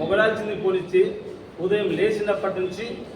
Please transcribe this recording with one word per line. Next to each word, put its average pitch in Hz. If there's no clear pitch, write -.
పొగడాల్సింది 208
పోనిచ్చి, 185
ఉదయం 196
లేచినప్పటి 196
నుంచి 208